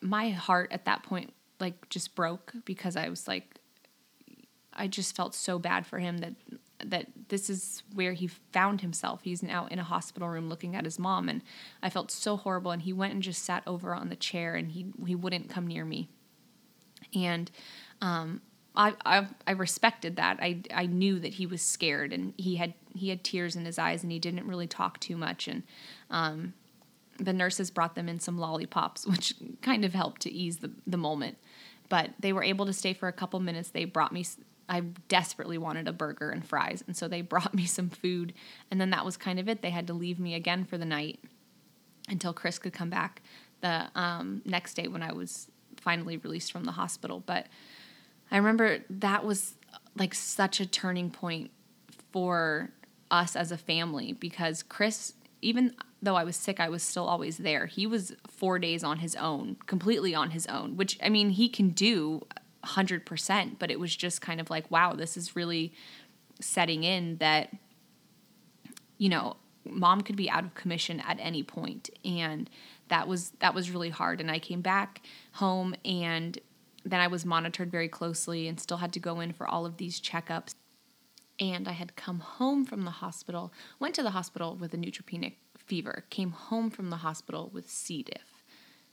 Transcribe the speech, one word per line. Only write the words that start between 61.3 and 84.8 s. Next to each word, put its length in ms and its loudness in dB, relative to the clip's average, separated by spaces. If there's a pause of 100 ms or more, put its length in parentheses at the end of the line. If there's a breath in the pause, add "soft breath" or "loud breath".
he 180 6
can 220 6
do 560 4 (360)
a 60 -10
hundred 380 2
percent, 520 0
but 120 0
it 100 -2
was 160 -2
just 240 -2
kind 200 -4
of 100 -6
like, 200 -4
wow, 220 6
this 240 -4
is 180 -6
really 380 0 (680 loud breath)
setting 440 2
in 320 2
that, 360 4 (1500)
you 100 6
know, 280 2 (280)
mom 380 6
could 140 -4
be 140 0
out 140 2
of 100 -10
commission 460 -2
at 200 -2
any 220 -2
point. 480 -8 (140)
And 440 -2 (400 loud breath)
that 200 4
was, 220 -2 (100)
that 140 6
was 160 -2
really 200 -4
hard. 300 0
And 100 -2
I 80 0
came 220 -4
back 420 0 (300 loud breath)
home 420 2 (100)
and 540 -2 (460)
then 160 4
I 60 8
was 200 0
monitored 440 0
very 180 0
closely 600 -2
and 100 -4
still 200 -4
had 160 -2
to 60 -4
go 200 -2
in 120 -4
for 140 -6
all 200 0
of 100 -8
these 240 -6
checkups. 540 -4 (880)
And 280 -2
I 40 -2
had 240 -8
come 240 -4
home 440 2
from 180 -4
the 80 -2
hospital, 640 -8 (260 loud breath)
went 180 -2
to 60 0
the 80 2
hospital 460 -4
with 180 -8
a 20 -4
neutropenic 580 -6 (220)